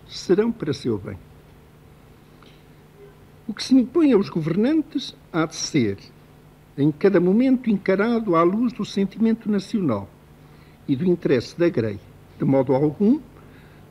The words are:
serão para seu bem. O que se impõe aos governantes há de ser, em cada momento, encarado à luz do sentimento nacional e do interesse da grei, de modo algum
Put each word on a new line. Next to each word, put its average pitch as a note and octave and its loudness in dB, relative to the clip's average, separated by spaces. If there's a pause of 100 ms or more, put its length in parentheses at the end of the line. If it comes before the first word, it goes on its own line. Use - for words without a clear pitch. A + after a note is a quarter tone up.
serão G#3 0
para D3+ -6
seu A2 -4
bem. G2 -12 (2250)
O A3+ -8
que - -12
se B3+ 2
impõe C#4 4
aos G3+ 2
governantes A3+ -2 (160)
há E3 0
de D#3+ -8
ser, G#2+ -2 (800)
em D3 2
cada F#3 2
momento, A#3+ 2
encarado G3+ 0
à E3 4
luz G#3 0
do G#3 -8
sentimento G#3 -2
nacional F3 -2 (760)
e C#3 0
do D#3 -4
interesse F3 0
da E3+ 2
grei, A2 -2 (400)
de - -6
modo C3+ 2
algum F3+ 0 (680)